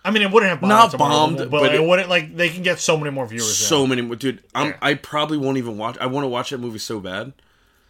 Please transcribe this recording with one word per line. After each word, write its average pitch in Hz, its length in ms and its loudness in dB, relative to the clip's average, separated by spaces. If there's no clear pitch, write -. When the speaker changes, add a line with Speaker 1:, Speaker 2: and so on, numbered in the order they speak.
Speaker 1:
I 190 80 -2
mean, 214 100 2
it 196 100 0
wouldn't 202 180 4
have 175 100 -2
bombed. 190 100 2
Speaker 2:
Not 220 180 8
Speaker 1:
It's 151 80 -8
a - 20 -4
Marvel 147 200 4
Speaker 2:
bombed, 156 200 2
Speaker 1:
movie, 123 120 -4
but 147 120 0
Speaker 2:
but 139 140 4
Speaker 1:
it 151 40 4
Speaker 2:
it 160 80 2
Speaker 1:
wouldn't, 180 220 2
like, 165 260 0
they 170 140 0
can 180 120 -8
get 175 200 0
so 165 160 2
many 147 120 -4
more 135 160 -6
viewers 113 320 -4
Speaker 2:
So 143 260 2
Speaker 1:
now. - 20 2
Speaker 2:
many 127 160 2
more, 120 160 -6
dude. 127 260 -4
I'm, 143 180 0
Speaker 1:
Yeah. - 100 -12
Speaker 2:
I 139 140 2
probably 151 420 -4
won't 135 220 -2
even 117 180 -6
watch. 110 240 -6
I 131 60 -2
wanna 135 200 -4
watch 123 220 -4
that 139 80 -6
movie 117 220 -8
so 113 200 -8
bad, 95 320 -10